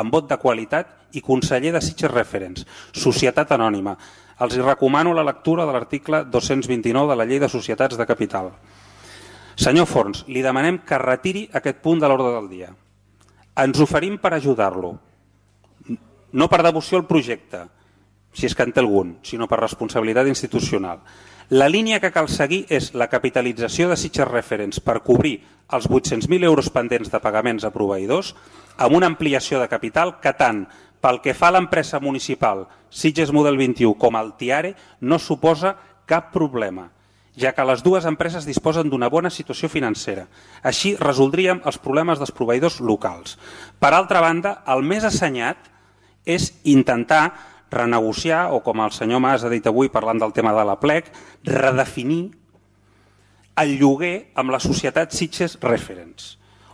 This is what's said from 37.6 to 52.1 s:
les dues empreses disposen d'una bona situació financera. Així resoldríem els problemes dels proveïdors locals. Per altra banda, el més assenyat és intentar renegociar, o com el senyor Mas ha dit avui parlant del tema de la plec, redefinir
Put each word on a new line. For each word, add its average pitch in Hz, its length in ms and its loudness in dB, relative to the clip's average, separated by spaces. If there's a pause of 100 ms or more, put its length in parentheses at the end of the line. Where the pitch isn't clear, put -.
les 131 160 2
dues 180 260 4
empreses 165 380 -4
disposen 156 420 0
d'una 120 220 0
bona 170 180 2
situació 156 400 -6
financera. 104 600 -4 (340)
Així 190 320 0
resoldríem 151 720 2
els 139 100 -2
problemes 151 460 0
dels - 100 -8
proveïdors 127 460 0
locals. 101 580 -4 (400)
Per 139 160 4
altra 180 300 4
banda, 170 420 0
el 131 160 2
més 196 220 0
assenyat 139 640 -2 (560)
és 170 280 -2 (100)
intentar 139 880 2 (220)
renegociar, 120 800 0
o 120 80 0
com 110 240 -2
el 104 80 -2
senyor 117 240 -2
Mas 127 240 2
ha 120 80 -4
dit 117 160 -2
avui 113 240 2
parlant 113 320 -2
del 110 80 0
tema 110 240 0
de 110 80 4
la 101 160 0
plec, 151 300 0 (340)
redefinir 131 920 -2 (1200)